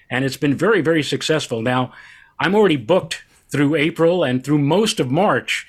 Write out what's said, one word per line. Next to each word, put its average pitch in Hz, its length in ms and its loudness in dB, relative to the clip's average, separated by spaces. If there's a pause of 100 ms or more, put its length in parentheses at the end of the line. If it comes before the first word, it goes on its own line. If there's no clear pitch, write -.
and 127 160 -2
it's 131 120 -4
been 143 180 0
very, 185 280 2
very 156 200 2
successful. 131 600 -2
Now, 127 280 0 (480)
I'm 165 160 0
already 214 220 4
booked 160 480 -2 (260)
through 143 260 0
April 165 480 2
and 127 180 0
through 147 160 0
most 170 400 0
of 135 120 -2
March, 156 580 0